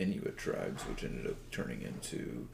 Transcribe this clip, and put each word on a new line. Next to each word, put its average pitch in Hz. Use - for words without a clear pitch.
Inuit -
tribes, -
which -
ended -
up -
turning -
into, -